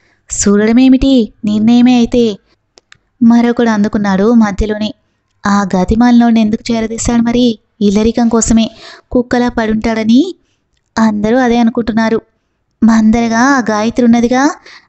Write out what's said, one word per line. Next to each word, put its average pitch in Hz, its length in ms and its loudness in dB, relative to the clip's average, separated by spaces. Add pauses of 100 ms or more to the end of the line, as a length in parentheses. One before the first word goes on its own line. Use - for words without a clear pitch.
(300)
చూడడమేమిటి, 247 1040 2 (120)
నిర్ణయమే 240 500 2
అయితే, 233 420 0 (840)
మరొకడు 233 460 2
అందుకున్నాడు 208 640 0
మధ్యలోనే. 214 600 -2 (520)
ఆ 202 180 0
గతిమాలినోడిని 226 800 2
ఎందుకు 214 300 -4
చేరదీశాడు 226 500 -4
మరి? 233 380 -2 (220)
ఇల్లరికం 220 480 0
కోసమే 226 420 0 (400)
కుక్కలా 247 380 -2
పడుంటాడని 226 840 -2 (600)
అందరూ 220 400 0
అదే 240 200 0
అనుకుంటున్నారు. 226 640 -2 (600)
మందరగా 226 600 2
ఆ 269 180 2
గాయత్రి 226 460 -2
ఉన్నదిగా, 240 380 2 (460)